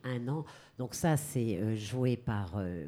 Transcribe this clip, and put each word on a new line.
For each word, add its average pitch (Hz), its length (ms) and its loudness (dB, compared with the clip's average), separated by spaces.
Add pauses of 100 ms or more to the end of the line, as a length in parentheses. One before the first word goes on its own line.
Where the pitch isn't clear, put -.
un 123 240 -2
an. 151 160 -2 (340)
Donc 123 160 -6
ça, 160 240 4
c'est, 113 400 0
euh, 110 180 2
joué 120 400 2
par, 101 400 -2
euh, 90 320 -2